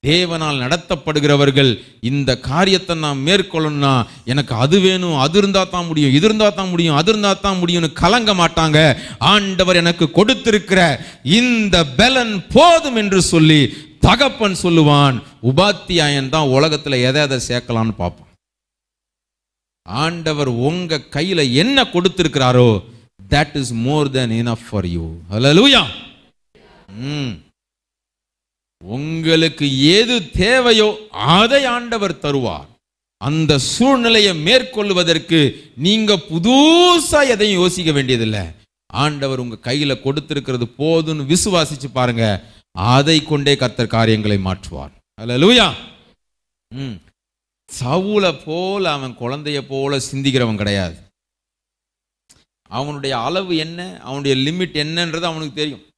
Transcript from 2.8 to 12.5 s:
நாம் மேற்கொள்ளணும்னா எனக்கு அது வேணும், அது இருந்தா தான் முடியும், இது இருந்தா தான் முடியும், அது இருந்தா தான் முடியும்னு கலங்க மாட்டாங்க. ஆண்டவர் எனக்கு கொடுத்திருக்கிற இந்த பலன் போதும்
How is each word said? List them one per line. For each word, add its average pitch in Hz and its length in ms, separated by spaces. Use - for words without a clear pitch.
நாம் 147 280
மேற்கொள்ளணும்னா 156 720
எனக்கு 131 300
அது 143 240
வேணும், 185 400
அது 156 180
இருந்தா 196 280
தான் 180 240
முடியும், 147 260
இது 160 120
இருந்தா 214 220
தான் 196 220
முடியும், 170 240
அது 160 160
இருந்தா 208 260
தான் 196 220
முடியும்னு 175 340
கலங்க 214 400
மாட்டாங்க. 160 440
ஆண்டவர் 185 520
எனக்கு 170 300
கொடுத்திருக்கிற 208 720
இந்த 220 420
பலன் 240 340
போதும் 311 540